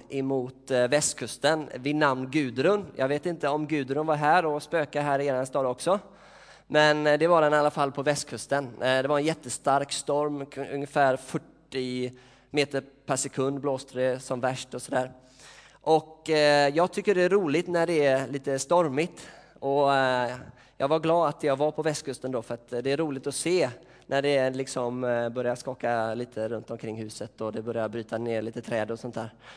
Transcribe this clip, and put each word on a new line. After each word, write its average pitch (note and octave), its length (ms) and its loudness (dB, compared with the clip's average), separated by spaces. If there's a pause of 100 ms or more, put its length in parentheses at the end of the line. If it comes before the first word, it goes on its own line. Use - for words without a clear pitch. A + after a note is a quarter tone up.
emot, C3+ 600 -4
eh, B2 180 4
västkusten C#3+ 840 0
vid C#3+ 220 -2
namn C3 340 2
Gudrun. D3+ 560 0 (100)
Jag C3 120 0
vet D3 180 -2
inte D#3 220 -2
om D3+ 180 0
Gudrun C#3+ 400 -2
var D#3 100 2
här D#3+ 300 4
och D3 160 -2
spökade D3 420 -2
här C#3+ 140 2
i C#3+ 80 -2
er C3 180 0
stad C3+ 220 -2
också. E3+ 320 0 (680)
Men, D3+ 400 4
eh, D3 120 4
det D#3 80 2
var E3+ 160 6
den D3+ 100 4
i D3+ 40 6
alla D3 140 4
fall D3 220 0
på C#3+ 100 -6
västkusten. C#3 640 -2 (180)
Eh, C3 200 2
det C3+ 60 -2
var D3 100 2
en C#3+ 60 0
jättestark C#3 680 0
storm, D3 540 -2
k-, C3+ 260 -10
ungefär C3+ 440 2
fyrtio B2+ 960 -8 (380)
meter C#3 320 0 (240)
per C3+ 100 -2
sekund C#3 440 -4
blåste C3 380 -4
det B2+ 220 0
som B2+ 200 -6
värst B2+ 340 -4
och B2 80 -10
sådär. B2+ 300 -4 (680)
Och, - 480 0
eh, D3 380 6
jag D#3+ 240 2
tycker G#3 220 0
det F3+ 80 4
är F3+ 60 4
roligt F3 400 2
när E3+ 180 2
det D#3 200 2
är C3+ 220 2
lite C3+ 300 -4
stormigt. E3 680 0 (300)
Och, C#3 360 2
eh, B2+ 420 2 (400)
jag C#3 120 0
var D#3 100 2
glad D#3+ 300 2
att C#3+ 140 -6
jag C#3 140 2
var D3+ 140 0
på D3+ 120 -4
västkusten C#3 500 -4
då, A#2 100 -4
för A#2+ 120 -10
att - 140 -14
det B2 180 -6
är C#3 100 0
roligt C#3+ 300 -4
att C#3 80 -4
se E3 360 0 (360)
när C#3 160 0
det C#3 280 2
liksom, B2+ 540 -4
eh, A#2+ 240 0
börjar A#2+ 280 -2
skaka A#2 580 -2
lite A#2 340 -6
runt A#2 220 -8
omkring A2 260 -8
huset G#2+ 440 -12
och A2 120 -4
det A2+ 100 -8
börjar A2+ 260 -4
bryta A2+ 300 -6
ner A#2 240 -2
lite A2+ 200 -8
träd A2 280 -4
och A2+ 80 -8
sånt A#2+ 160 -10
där. A2+ 200 -10 (220)